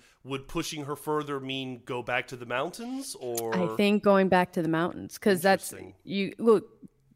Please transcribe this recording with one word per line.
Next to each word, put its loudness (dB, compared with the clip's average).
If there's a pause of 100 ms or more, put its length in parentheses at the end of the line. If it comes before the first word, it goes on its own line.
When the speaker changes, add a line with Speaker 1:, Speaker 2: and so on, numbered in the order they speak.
(240)
Speaker 1:
would -8
pushing -6
her -6
further -4
mean -6
go -6
back -2
to -12
the -14
mountains, -6
or? -4
Speaker 2:
I 0
think 4
going 6
back 4
to -2
the 0
mountains, -2
'cause 2
that's, 2
Speaker 1:
Interesting. -16
Speaker 2:
you, -2
look, 6 (480)